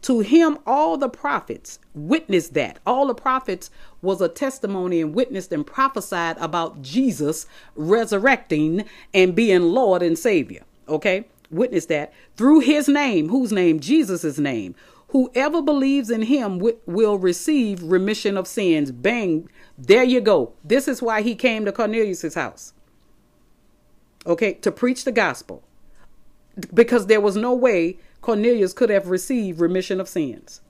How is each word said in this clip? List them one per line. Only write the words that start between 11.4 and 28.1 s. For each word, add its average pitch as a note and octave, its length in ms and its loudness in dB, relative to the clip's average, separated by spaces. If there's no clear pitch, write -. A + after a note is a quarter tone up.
Witness F3+ 360 -2
that. D3+ 260 -4
"Through C#4+ 240 6
his C#4+ 300 2
name." B3 400 0
Whose A#3+ 240 -2
name? F3 260 2
Jesus' F3+ 580 0
name. A#2 380 -4
Whoever C#4 540 0
believes C#4 480 0
in A3 140 0
him A3 340 0
wi-, A3+ 180 0
will G#3 320 2
receive F#3+ 680 0
remission G3 520 0
of F#3+ 120 -4
sins. D#3+ 440 0
Bang. E3+ 560 -2
There F#3+ 260 6
you B3 160 4
go. G3 320 2
This B3 280 0
is C4 120 -4
why A3 200 -2
he A3+ 140 -2
came A3 280 -2
to G3+ 80 -2
Cornelius' G#3 640 -4
house. - 400 -10
Okay? F3 280 0
To - 180 -4
preach B3 320 -2
the C4 80 -2
gospel. F3 520 -4
Because A#3 340 4
there G#3+ 120 4
was G3+ 160 2
no A#3+ 180 0
way G3+ 440 0